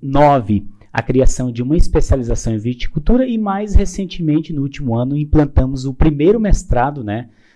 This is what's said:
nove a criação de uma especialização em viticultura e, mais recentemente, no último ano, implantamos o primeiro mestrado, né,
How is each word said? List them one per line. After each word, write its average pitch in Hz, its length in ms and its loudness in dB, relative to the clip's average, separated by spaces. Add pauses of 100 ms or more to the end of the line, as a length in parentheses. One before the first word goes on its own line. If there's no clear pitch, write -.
nove 135 640 2 (260)
a 120 100 -4
criação 127 500 2
de 117 100 -6
uma 139 160 0
especialização 123 760 0
em - 20 -2
viticultura 147 680 0
e, 233 100 -2
mais 202 380 -2
recentemente, 170 760 0
no 139 120 -4
último 135 320 -6
ano, 127 200 -2
implantamos 143 720 0
o 135 80 -6
primeiro 160 460 2
mestrado, 143 640 0
né, 107 260 -6 (260)